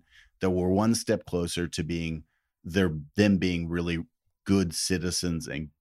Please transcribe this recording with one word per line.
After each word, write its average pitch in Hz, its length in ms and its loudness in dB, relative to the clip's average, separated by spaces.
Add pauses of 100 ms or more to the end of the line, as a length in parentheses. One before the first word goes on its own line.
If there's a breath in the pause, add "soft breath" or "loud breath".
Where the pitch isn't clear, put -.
(420 soft breath)
that 95 80 2
we're 90 180 2
one 107 280 4
step 107 300 -2
closer 87 420 -2
to 85 160 -4
being 82 400 -4 (400)
their, 90 280 2 (240)
them 101 220 6
being 85 320 0
really 85 300 -2 (460)
good 95 280 2
citizens 87 720 -2
and 73 220 -8 (120)